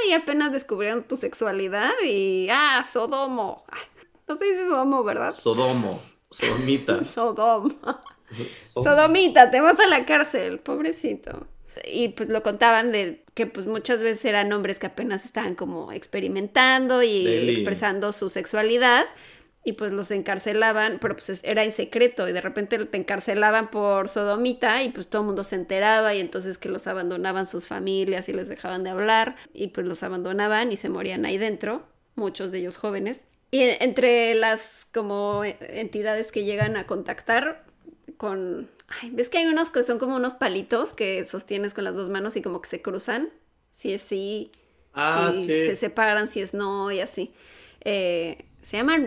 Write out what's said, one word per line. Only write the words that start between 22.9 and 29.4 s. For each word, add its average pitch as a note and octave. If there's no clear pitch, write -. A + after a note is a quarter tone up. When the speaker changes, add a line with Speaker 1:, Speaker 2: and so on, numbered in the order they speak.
Speaker 1:
encarcelaban G#3
por G3+
sodomita, A#3
y, B3
pues, G3+
todo G#3+
el G#3+
mundo G3
se G3
enteraba, G#3
y G3
entonces F#3
que -
los F#3+
abandonaban F#3
sus F3+
familias F#3+
y G3
les F#3
dejaban F#3
de F#3
hablar, A3